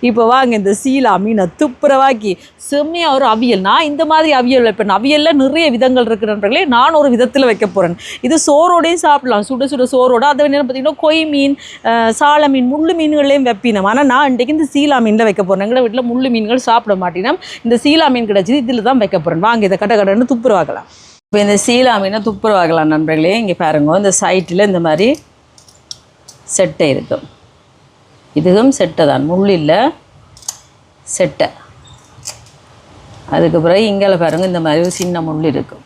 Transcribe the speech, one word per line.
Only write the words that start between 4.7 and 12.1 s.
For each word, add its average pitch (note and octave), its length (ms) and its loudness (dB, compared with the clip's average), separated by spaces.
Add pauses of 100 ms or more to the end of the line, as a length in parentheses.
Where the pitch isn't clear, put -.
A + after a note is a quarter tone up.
அவியல்ல D4 340 2 (100)
நிறைய D4 320 0
விதங்கள் B3+ 360 2
இருக்கு G#3+ 200 -4
நண்பர்களே, G#3 320 0 (140)
நான் D4 240 2
ஒரு D4 140 2
விதத்துல B3 360 2
வைக்க G#3 260 -2
போறேன். F3 200 -2 (320)
இது D#4+ 180 0
சோறோடையும் E4 580 2
சாப்பிடலாம், B3+ 460 2
சுட C4 220 -4
சுட B3+ 220 0
சோறோட. B3 380 2
அதே D4 220 0
நேரம் C#4+ 160 -2
பாத்தீங்கன்னா C4+ 340 -4
கொய் D#4+ 180 2 (120)
மீன், C#4 220 0 (340)
அஹ், A3+ 200 2 (120)